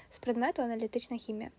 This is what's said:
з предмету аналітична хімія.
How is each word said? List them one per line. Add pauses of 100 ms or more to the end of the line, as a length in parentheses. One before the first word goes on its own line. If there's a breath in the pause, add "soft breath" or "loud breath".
(100)
з
предмету
аналітична
хімія.